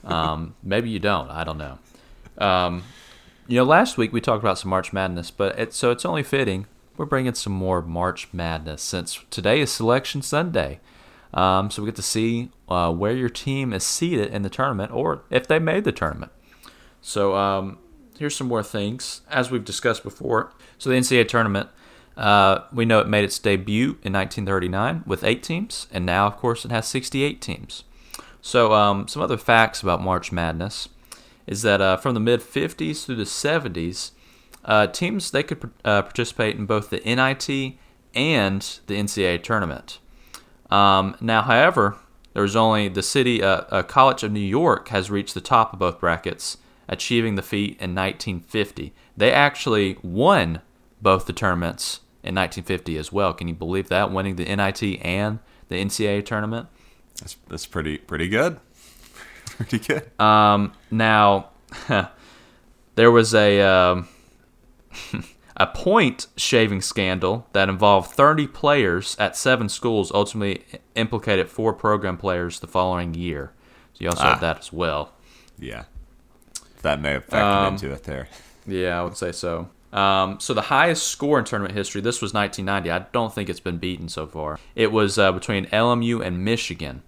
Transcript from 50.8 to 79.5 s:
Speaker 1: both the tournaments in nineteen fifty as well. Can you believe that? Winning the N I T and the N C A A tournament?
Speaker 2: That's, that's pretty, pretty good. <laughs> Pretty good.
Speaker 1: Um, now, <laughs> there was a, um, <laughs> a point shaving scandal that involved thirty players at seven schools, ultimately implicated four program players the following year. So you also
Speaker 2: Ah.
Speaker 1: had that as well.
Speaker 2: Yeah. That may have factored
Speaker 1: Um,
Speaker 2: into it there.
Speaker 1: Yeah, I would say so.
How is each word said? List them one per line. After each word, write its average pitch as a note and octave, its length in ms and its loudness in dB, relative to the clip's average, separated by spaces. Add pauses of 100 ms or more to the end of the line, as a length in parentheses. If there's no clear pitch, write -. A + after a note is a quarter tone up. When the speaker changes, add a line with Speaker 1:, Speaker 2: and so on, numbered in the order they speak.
Speaker 1:
both F#2+ 240 4
the F2+ 80 -6
tournaments F2 640 -2 (220)
in F2+ 120 -6
nineteen F#2 300 -2
fifty E2+ 320 -4
as D#2 160 -8
well. G2 220 0
Can F2 120 -8
you E2 80 -6
believe F2+ 360 -4
that? F#2+ 200 2
Winning F#2+ 260 -2
the E2+ 120 -4
N G2 100 -2
I G2 140 2
T F#2+ 280 -4
and G#2 380 -2 (300)
the F2+ 80 -6
N G2 140 -2
C G#2+ 160 -2
A G2+ 120 0
A G2+ 40 -2
tournament? A2 460 -6 (520)
Speaker 2:
That's, - 160 -18 (120)
that's - 180 -12
pretty, D2+ 320 -4
pretty D#2+ 300 -6
good. C3+ 360 0
<laughs> - 800 -20
Pretty - 340 -6
good. - 320 -4 (100)
Speaker 1:
Um, G#2 520 6 (180)
now, G#2+ 600 4 (380)
<laughs> G2+ 220 0 (840)
there A#2 160 10
was A2+ 240 6
a, G2+ 260 6
um, F#2 460 4 (1040)
<laughs> - 440 -14
a F#2+ 100 2
point - 600 0 (100)
shaving G#2+ 440 2
scandal F#2+ 720 -2
that G2 160 4
involved G2 440 4
thirty D3 340 4
players G#2+ 720 0
at G#2 180 0
seven B2 320 2
schools, G#2+ 440 0
ultimately G2+ 520 0 (300)
implicated A2 540 0
four A2 240 0
program G2+ 440 0
players F2 440 -4
the F2 60 -14
following F2+ 480 0
year. D#2+ 380 -6 (420)
So - 100 -12
you F2 60 -2
also D#2 140 -2
Speaker 2:
Ah. C2 80 6
Speaker 1:
had A1+ 80 2
that E2 180 -2
as - 140 -18
well. D#2 400 -4 (460)
Speaker 2:
Yeah. A1+ 260 -12 (1000)
That D2 180 0
may D2 120 -2
have C2+ 140 -4
factored G2+ 400 2
Speaker 1:
Um, F#2+ 80 0
Speaker 2:
into C2+ 180 -8
it C#2 120 -12
there. C2 240 -10 (380)
Speaker 1:
Yeah, F2+ 340 -2
I - 40 -2
would F2+ 120 -8
say F2 160 -6
so. E2+ 360 -6 (240)